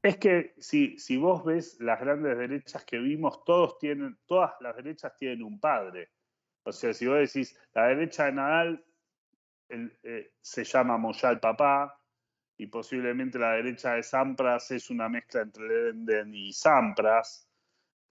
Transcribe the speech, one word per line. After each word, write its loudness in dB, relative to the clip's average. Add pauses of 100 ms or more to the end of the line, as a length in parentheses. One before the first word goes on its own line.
Es 4
que 4
si, 0
si -2
vos 2
ves -2
las 0
grandes 0
derechas -8
que -6
vimos, -2
todos 4
tienen, -4
todas 2
las -10
derechas -12
tienen -6
un -12
padre. -2 (560)
O -8
sea, -4
si -4
vos 4
decís, -2 (140)
la 4
derecha 0
de 0
Nadal, 0 (840)
el, -12
eh, -12
se -8
llama 2
Moyá 0
el 0
papá, 2 (580)
y -12
posiblemente -4
la 2
derecha -2
de -2
Sampras 0
es -6
una -4
mezcla -4
entre -2
Lenden -2
y -12
Sampras, 2 (640)